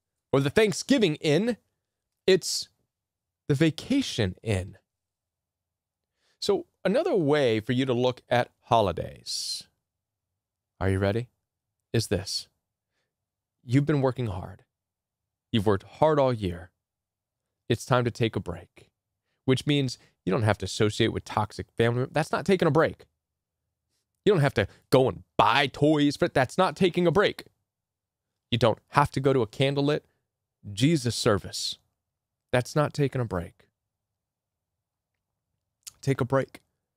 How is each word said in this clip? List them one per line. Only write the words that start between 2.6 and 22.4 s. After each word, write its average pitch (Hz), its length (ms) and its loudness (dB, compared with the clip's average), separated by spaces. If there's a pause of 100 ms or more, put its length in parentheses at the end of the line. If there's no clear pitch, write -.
the 147 60 2
Vacation 156 880 0
Inn. 95 340 -4 (1600)
So - 260 -2 (180)
another 277 300 0
way 139 460 2
for 120 120 -4
you 127 140 0
to 127 80 -2
look 123 340 -2
at 123 220 0 (120)
holidays, - 1000 -2 (1160)
are 95 100 0
you 95 80 0
ready? 101 300 -2 (640)
Is 113 160 -2
this. - 400 -6 (1160)
You've 135 220 2
been 147 140 0
working 127 260 -2
hard. 92 380 -10 (880)
You've 104 140 0
worked 98 180 0
hard 151 340 0
all 131 140 2
year. 87 380 -8 (960)
It's - 160 -2
time 123 200 2
to 120 60 -2
take 113 260 -4
a 107 40 -2
break, - 500 -14 (540)
which 131 220 0
means 143 320 -2 (260)
you 180 80 -2
don't 151 100 -2
have 107 160 2
to - 60 -8
associate 107 480 0
with 92 120 -8
toxic - 420 -6 (100)
family 120 240 0
mem-, 131 120 -6
that's 151 200 -4
not - 120 -4